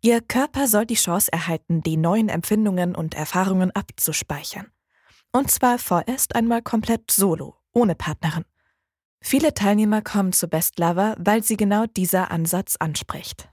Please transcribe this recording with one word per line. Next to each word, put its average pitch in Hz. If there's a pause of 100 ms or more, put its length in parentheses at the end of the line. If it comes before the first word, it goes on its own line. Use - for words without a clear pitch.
Ihr 233
Körper 269
soll 214
die 220
Chance -
erhalten, 165
die 160
neuen 190
Empfindungen 180
und 160
Erfahrungen 185
abzuspeichern. - (600)
Und 262
zwar 247
vorerst -
einmal 233
komplett 226
solo, - (160)
ohne 226
Partnerin. 156 (800)
Viele 294
Teilnehmer 208
kommen 190
zu -
Best -
Lover, 175
weil 208
sie 220
genau 208
dieser 185
Ansatz 170
anspricht. -